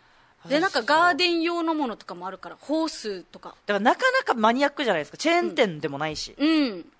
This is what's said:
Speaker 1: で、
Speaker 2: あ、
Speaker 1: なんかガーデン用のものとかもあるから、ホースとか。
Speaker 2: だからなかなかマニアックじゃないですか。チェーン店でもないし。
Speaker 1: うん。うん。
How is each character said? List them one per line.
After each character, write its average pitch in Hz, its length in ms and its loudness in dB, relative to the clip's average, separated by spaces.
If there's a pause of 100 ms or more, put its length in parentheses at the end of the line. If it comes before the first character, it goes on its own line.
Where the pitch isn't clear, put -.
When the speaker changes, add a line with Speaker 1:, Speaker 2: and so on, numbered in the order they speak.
(480)
Speaker 1:
で、 277 100 0
Speaker 2:
あ、 - 20 2
Speaker 1:
な 381 100 0
ん - 20 -14
か 262 100 -2
ガ 330 300 4
ー 320 40 0
デ 349 120 2
ン 339 160 0
用 339 180 -2
の 330 140 -2
も 294 120 -2
の 208 80 -8
と - 80 -20
か 185 120 -14
も 175 100 -12
あ 190 60 -8
る 190 80 -14
か 175 100 -14
ら、 165 100 -18
ホ 320 260 -2
ー 302 40 -4
ス 196 320 -10
と - 160 -20
か。 - 120 -16 (180)
Speaker 2:
だ 208 80 2
か 196 40 2
ら - 0 -
な 262 160 4
か 508 160 2
な 523 120 2
か - 100 0
マ 226 180 4
ニ 269 140 2
ア 285 40 4
ッ - 20 -20
ク 294 120 -6
じ 233 60 0
ゃ 196 40 4
な 160 60 0
い - 20 -4
で 143 40 -4
す - 60 -20
か。 - 60 -20
チ 302 120 -2
ェ 339 80 4
ー 349 60 2
ン 349 100 -4
店 196 260 0
で 160 80 -4
も 139 120 -6
な 156 100 -2
い 151 60 -6
し。 - 240 -10
Speaker 1:
う 180 40 0
ん。 - 40 4
う 311 180 2 (120)
ん。 - 220 -16